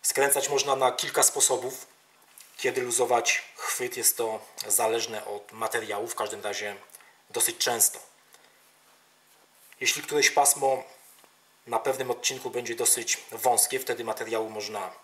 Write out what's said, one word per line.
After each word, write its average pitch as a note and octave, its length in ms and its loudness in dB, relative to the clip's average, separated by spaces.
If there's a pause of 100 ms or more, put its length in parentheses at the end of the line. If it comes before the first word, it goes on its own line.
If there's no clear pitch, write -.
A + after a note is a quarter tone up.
(180)
Kręcać C#3 300 4
można C#3 280 2
na B2+ 160 4
kilka - 300 0
sposobów. - 640 2 (680)
Kiedy B2+ 240 0
luzować A#2+ 640 2 (140)
chwyt, - 400 -4
jest A2+ 200 2
to A2 240 -2 (260)
zależne A2 580 0
od G#2 280 -10
materiału, A2 540 -4
w - 80 -8
każdym G#2 280 -6
razie G#2 340 -6 (540)
dosyć A#2 260 0
często. A#2 420 2 (1800)
Jeśli D3 220 0
któreś D3 280 2
pasmo C#3 540 4 (840)
na A#2 120 -2
pewnym B2+ 320 -2
odcinku B2+ 400 -2
będzie A#2+ 240 -4
dosyć A#2 440 0 (140)
wąskie, B2+ 480 2
wtedy A2+ 240 -4
materiału A2 460 -4
można G#2 400 -8 (140)